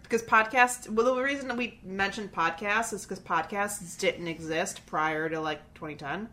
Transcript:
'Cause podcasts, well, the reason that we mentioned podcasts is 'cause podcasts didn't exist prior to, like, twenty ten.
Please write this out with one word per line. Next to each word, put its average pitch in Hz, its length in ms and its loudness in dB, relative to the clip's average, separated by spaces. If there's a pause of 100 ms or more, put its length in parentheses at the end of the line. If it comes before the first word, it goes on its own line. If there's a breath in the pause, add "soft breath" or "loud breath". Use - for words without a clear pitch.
'Cause 226 120 4
podcasts, 247 680 4
well, 233 260 4
the 254 80 0
reason 277 240 -2
that 247 100 -4
we 240 260 -4
mentioned 196 500 -4
podcasts 202 580 0
is 196 140 -6
'cause 185 140 -8
podcasts 196 760 -2
didn't 170 300 0
exist 165 580 -4
prior 156 440 0
to, 160 100 -2
like, 151 360 -6
twenty 151 200 -10
ten. 165 380 -6